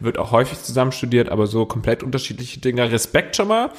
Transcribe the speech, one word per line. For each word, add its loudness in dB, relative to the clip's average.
wird -2
auch -4
häufig 2
zusammen 0
studiert, 2
aber 2
so 0
komplett -2
unterschiedliche -6
Dinge. 0
Respekt 0
schon 2
mal. 2